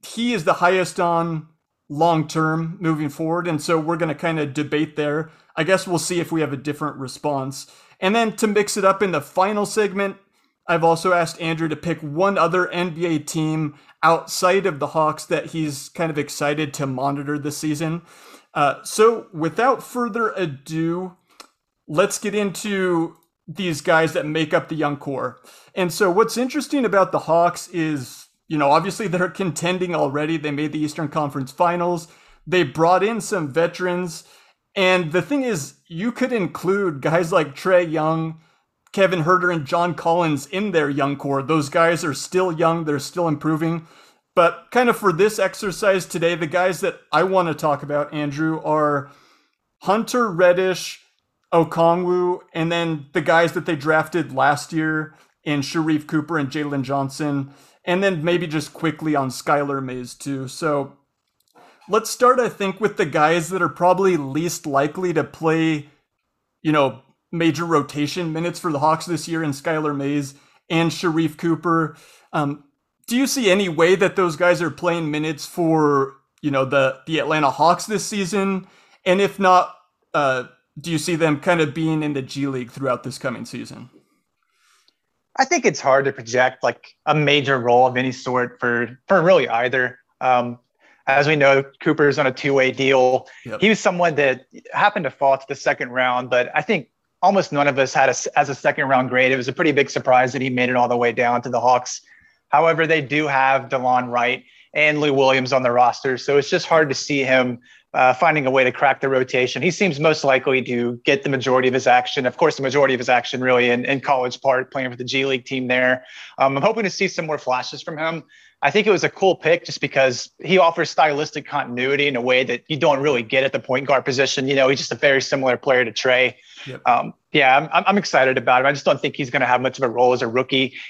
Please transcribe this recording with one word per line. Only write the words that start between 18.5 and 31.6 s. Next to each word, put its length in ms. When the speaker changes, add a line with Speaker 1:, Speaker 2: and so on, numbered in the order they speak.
Speaker 1:
Uh, 300
so 500
without 500
further 480
ado, 840
let's 320
get 160
into 800
these 320
guys 340
that 120
make 280
up 140
the 80
young 220
core. 420
And 160
so 200
what's 260
interesting 480
about 260
the 80
Hawks 500
is, 580
you 100
know, 140
obviously 360
they're 200
contending 680
already. 440
They 140
made 200
the 80
Eastern 300
Conference 420
Finals. 560